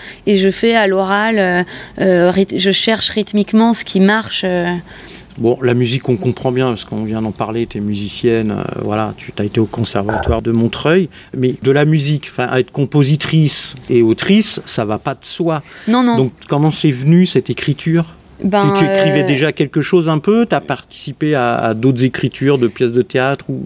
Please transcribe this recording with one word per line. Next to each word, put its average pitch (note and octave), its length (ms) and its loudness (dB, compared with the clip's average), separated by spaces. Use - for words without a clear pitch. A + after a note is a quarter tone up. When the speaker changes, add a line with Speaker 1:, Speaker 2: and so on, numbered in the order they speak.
Speaker 1:
et G3+ 120 4
je F#3+ 120 4
fais A#3 240 0
à G#3+ 120 4
l'oral, G3 520 0
euh, F3+ 240 2
euh, F3+ 300 4
ryth-, F#3+ 280 0
je F#3+ 120 2
cherche G#3 400 0
rythmiquement A3 640 2
ce - 100 -2
qui - 160 -2
marche, G#3 460 2
euh. F3 260 0
Speaker 2:
Bon, A#2+ 260 2
la B2 120 2
musique, B2 340 0
on B2 80 2
comprend B2 340 -2
bien, B2+ 180 0
parce A2 180 -4
qu'on A2 180 -6
vient A2 160 -4
d'en A2 120 -4
parler, A2 340 -4
t'es G#2+ 140 -10
musicienne, G#2 720 -2
euh, G2 100 -4
voilà, G#2+ 360 -4
tu, - 140 -18
t'as G#2 120 -4
été G#2 160 -2
au A2 60 2
conservatoire A2 720 -2
de A2+ 100 -4
Montreuil, D3 600 0
mais B2+ 260 0
de C3+ 80 2
la C#3+ 140 4
musique, D3+ 480 0
enfin, B2 180 -4
à B2+ 100 0
être - 120 -4
compositrice D3 1000 0
et B2 100 4
autrice, F#3+ 640 2
ça A2+ 220 -4
va G#2+ 120 -2
pas C#3 160 -6
de - 120 -16
soi. E3 360 -4
Speaker 1:
Non, A#3+ 140 2
non. A#3+ 140 2
Speaker 2:
Donc, C3 160 0
comment D3+ 220 2
c'est D3+ 200 2
venu, D#3 360 4
cette - 240 -2
écriture ? E3 640 -2
Speaker 1:
Ben, G3+ 280 2
Speaker 2:
Et G3 60 2
tu F#3 60 4
écrivais G3 400 2
Speaker 1:
euh, - 20 0
Speaker 2:
déjà D3 240 0
quelque D3+ 300 -2
chose E3 280 2
un D#3 100 0
peu ? A3 300 2
T'as D3 120 0
participé - 760 -6
à, A#2+ 220 0
à A#2 180 0
d'autres B2 300 2
écritures C3+ 540 0
de A#2+ 100 2
pièces A#2 240 -2
de B2 100 2
théâtre C3+ 460 -2
ou, C3 180 -6